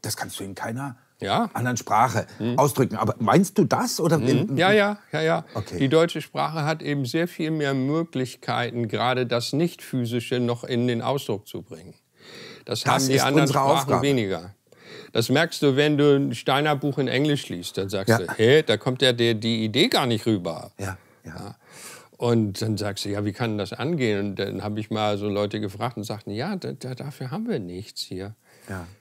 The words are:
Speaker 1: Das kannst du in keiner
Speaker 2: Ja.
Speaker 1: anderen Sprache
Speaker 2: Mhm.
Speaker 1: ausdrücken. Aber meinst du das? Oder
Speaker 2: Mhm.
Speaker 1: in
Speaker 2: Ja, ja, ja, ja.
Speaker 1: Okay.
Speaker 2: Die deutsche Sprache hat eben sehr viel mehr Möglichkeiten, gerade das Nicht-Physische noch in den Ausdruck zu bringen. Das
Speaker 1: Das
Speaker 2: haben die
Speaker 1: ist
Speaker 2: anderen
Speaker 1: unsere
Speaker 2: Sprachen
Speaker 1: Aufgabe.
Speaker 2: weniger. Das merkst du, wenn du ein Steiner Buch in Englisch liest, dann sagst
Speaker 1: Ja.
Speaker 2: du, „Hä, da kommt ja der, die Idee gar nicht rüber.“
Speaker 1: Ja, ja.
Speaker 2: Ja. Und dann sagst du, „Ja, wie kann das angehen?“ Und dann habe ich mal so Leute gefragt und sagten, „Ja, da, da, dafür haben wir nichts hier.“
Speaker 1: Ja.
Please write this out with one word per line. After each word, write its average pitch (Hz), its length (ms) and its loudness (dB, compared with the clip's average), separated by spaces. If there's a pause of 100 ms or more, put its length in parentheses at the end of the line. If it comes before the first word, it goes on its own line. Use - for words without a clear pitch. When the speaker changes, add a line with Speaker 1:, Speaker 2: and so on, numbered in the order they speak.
Speaker 1:
Das 110 160 -6
kannst - 200 -10
du - 60 -8
in 98 100 -10
keiner 120 440 -6 (240)
Speaker 2:
Ja. 151 320 0
Speaker 1:
anderen 120 240 -2
Sprache 110 480 2 (140)
Speaker 2:
Mhm. 120 200 0
Speaker 1:
ausdrücken. 135 380 4
Aber 107 220 0
meinst 123 380 4
du 208 60 6
das? 160 380 0
Oder 160 160 4
Speaker 2:
Mhm. 113 100 2
Speaker 1:
in 139 300 2
Speaker 2:
Ja, 190 160 4
ja, 208 240 4 (160)
ja, 156 80 -2
ja. 160 320 0
Speaker 1:
Okay. 107 240 -8
Speaker 2:
Die 135 100 2
deutsche 160 320 4
Sprache 147 460 -4
hat 160 160 -2
eben 143 240 -2
sehr 160 240 0
viel 156 220 -4
mehr 147 220 0
Möglichkeiten, 127 1160 -2
gerade 123 360 0
das 120 280 -2
Nicht-Physische 123 880 -2
noch 120 240 -2
in 120 220 0
den 117 140 0
Ausdruck 120 460 -4
zu - 140 -12
bringen. 90 320 -18 (720)
Das - 160 -6
Speaker 1:
Das 143 120 0
Speaker 2:
haben 135 140 2
die 131 60 2
Speaker 1:
ist 135 100 4
Speaker 2:
anderen 139 200 4
Speaker 1:
unsere 139 160 2
Speaker 2:
Sprachen 139 180 4 (160)
Speaker 1:
Aufgabe. 90 80 2
Speaker 2:
weniger. 104 520 0 (600)
Das 117 160 0
merkst 156 320 2
du, 139 160 4
wenn 147 200 4
du 143 200 6
ein 139 180 0
Steiner 143 400 0
Buch 139 220 -2
in 135 100 0
Englisch 139 400 0
liest, 87 300 -8
dann 95 100 -4
sagst 98 220 -4
Speaker 1:
Ja. 113 80 6
Speaker 2:
du, 90 180 -2
„Hä, 135 280 6
da 110 120 2
kommt 127 260 -2
ja 131 120 4
der, 117 220 2
die 113 280 -2
Idee 117 240 2
gar 165 200 2
nicht 117 180 0
rüber.“ 87 520 -2
Speaker 1:
Ja, 95 200 -8 (260)
ja. 80 140 -14
Speaker 2:
Ja. 98 180 -14 (640)
Und 113 440 2
dann 107 160 -2
sagst 104 280 -6
du, 101 40 -6
„Ja, 101 140 -2
wie 104 80 0
kann 110 260 -2
das 98 140 -4
angehen?“ 110 600 0
Und 95 80 -8
dann 101 220 -4
habe 107 200 -4
ich 107 100 -8
mal 107 260 0
so 104 120 -4
Leute 104 320 -2
gefragt 107 340 -6
und 107 80 -8
sagten, 101 280 -10
„Ja, 156 260 -6
da, 135 160 -8
da, 127 220 -10
dafür 139 360 -10
haben 220 160 -6
wir 190 120 -2
nichts 90 420 -10
hier.“ 95 340 -10 (320)
Speaker 1:
Ja. 92 200 -10 (140)